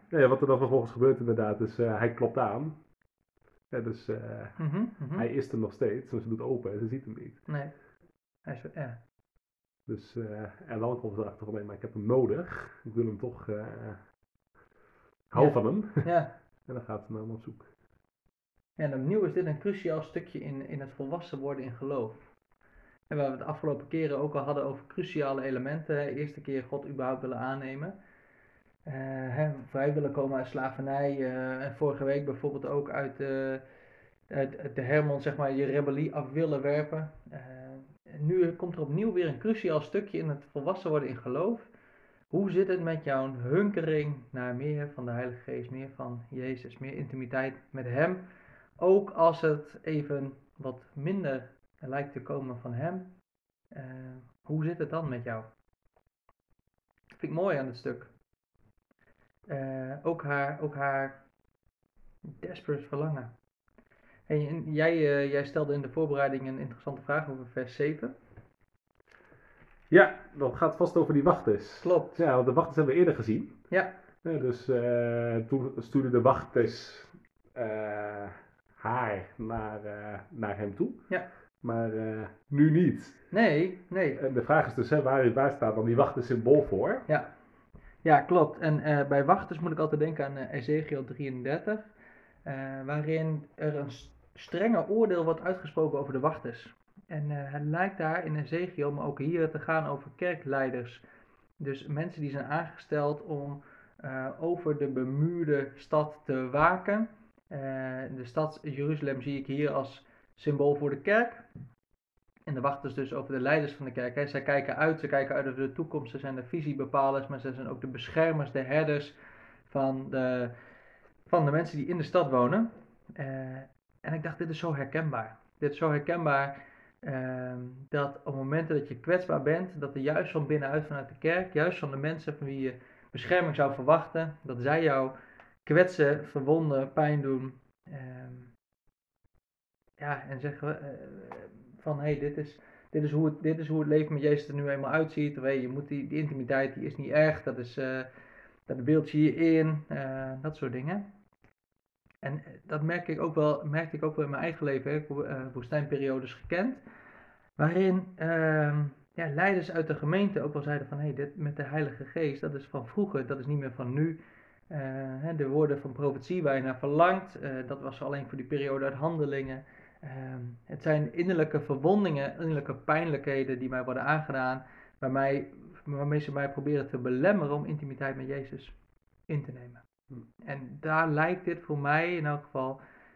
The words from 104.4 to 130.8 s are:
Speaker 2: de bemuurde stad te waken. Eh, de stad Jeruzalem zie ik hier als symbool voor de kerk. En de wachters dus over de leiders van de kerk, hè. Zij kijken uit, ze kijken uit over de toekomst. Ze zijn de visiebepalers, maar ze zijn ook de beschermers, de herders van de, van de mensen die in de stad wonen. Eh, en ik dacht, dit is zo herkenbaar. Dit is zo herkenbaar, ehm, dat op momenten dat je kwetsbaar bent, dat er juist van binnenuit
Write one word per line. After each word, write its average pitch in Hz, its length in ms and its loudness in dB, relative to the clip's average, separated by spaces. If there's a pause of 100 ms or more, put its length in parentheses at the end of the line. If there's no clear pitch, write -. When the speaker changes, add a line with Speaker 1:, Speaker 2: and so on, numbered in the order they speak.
Speaker 2:
de 143 100 0
bemuurde 139 880 2
stad 151 500 0
te 131 240 -2
waken. 185 600 4 (380)
Eh, 143 120 -10 (560)
de 127 100 -8
stad 156 360 -2
Jeruzalem 143 600 -2
zie 143 180 -4
ik 135 60 -8
hier 139 260 0
als 135 340 -4 (300)
symbool 143 400 4
voor 147 140 0
de 139 120 -4
kerk. 226 420 2 (1000)
En 147 100 -4
de 127 80 -4
wachters 139 320 -2
dus 135 200 -4
over 135 200 -6
de 131 60 -2
leiders 143 340 2
van 143 120 -10
de 127 60 -8
kerk, 123 240 -4
hè. 143 120 0
Zij 143 160 -4
kijken 139 320 2
uit, 156 240 2
ze 151 80 -4
kijken 139 280 2
uit 139 120 0
over 131 200 -4
de 135 40 -4
toekomst. 147 400 -6
Ze 135 60 -8
zijn 135 180 -8
de 127 80 -8
visiebepalers, 139 840 0
maar 135 120 -6
ze 131 140 -6
zijn 127 140 -8
ook 131 140 -8
de 135 60 -6
beschermers, 151 640 0
de 139 100 0
herders 143 540 0 (500)
van 135 440 -2
de, 127 400 0 (800)
van 165 180 4
de 143 60 4
mensen 160 260 0
die 143 100 -4
in 175 100 0
de 156 60 0
stad 165 260 4
wonen. 131 420 4 (420)
Eh, 135 420 -6 (460)
en 151 120 -4
ik 156 100 -4
dacht, 160 140 -6
dit 165 120 -4
is 156 100 -4
zo 165 160 0
herkenbaar. 139 640 -2 (200)
Dit 147 140 0
is 143 60 -10
zo 165 120 2
herkenbaar, 147 720 0 (360)
ehm, 127 580 -6 (320)
dat 139 340 -2
op 139 120 -4
momenten 151 420 0
dat 143 100 -4
je 120 120 -10
kwetsbaar 175 420 2
bent, 165 400 0
dat 139 140 -6
er 135 60 -4
juist 156 300 0
van 151 160 0
binnenuit 151 380 2